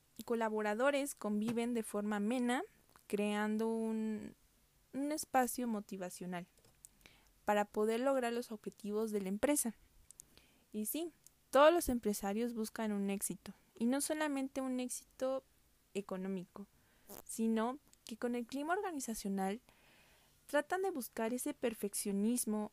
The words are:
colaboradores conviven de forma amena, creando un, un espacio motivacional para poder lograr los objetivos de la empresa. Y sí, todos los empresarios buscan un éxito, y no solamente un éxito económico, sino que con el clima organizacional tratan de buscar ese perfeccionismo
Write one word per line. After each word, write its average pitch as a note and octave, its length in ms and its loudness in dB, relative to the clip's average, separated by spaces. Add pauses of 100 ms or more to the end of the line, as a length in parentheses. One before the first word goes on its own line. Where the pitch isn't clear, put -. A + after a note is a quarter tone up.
(260)
colaboradores A3+ 880 2
conviven A3+ 580 0
de A3+ 100 0
forma G#3 340 -2
amena, A#3+ 460 2 (440)
creando G#3+ 600 0
un, A3 680 -2 (580)
un C#4+ 200 -2
espacio B3+ 540 0
motivacional F#3 800 -6 (1000)
para G#3 180 4
poder A3 360 2
lograr B3+ 320 2
los A#3+ 180 -4
objetivos G#3+ 640 -4
de G#3 80 0
la F#3+ 80 -2
empresa. A#3 440 4 (1000)
Y G#3+ 140 -4
sí, D#4+ 260 -4 (380)
todos D4 220 10
los F4 160 2
empresarios A3+ 680 0
buscan A3 360 -2
un G3+ 180 0
éxito, G3 460 -4 (240)
y A#3 80 2
no C4+ 140 4
solamente C#4+ 600 -2
un B3+ 200 -2
éxito C4 640 -4 (500)
económico, F#3+ 720 -6 (580)
sino A3+ 540 0 (260)
que A3 120 -12
con A#3+ 180 -2
el A#3+ 120 -4
clima D4 280 -2
organizacional A3+ 840 -2 (880)
tratan D4 340 0
de F#4+ 80 0
buscar A#3 420 -4
ese C#4 220 -4
perfeccionismo G#3+ 1200 -2